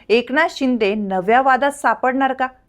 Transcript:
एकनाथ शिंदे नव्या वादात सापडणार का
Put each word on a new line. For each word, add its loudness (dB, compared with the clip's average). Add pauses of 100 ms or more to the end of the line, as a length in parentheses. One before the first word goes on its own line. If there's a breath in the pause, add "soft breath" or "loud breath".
एकनाथ 2
शिंदे 0
नव्या 0
वादात 2
सापडणार -2
का -2 (220)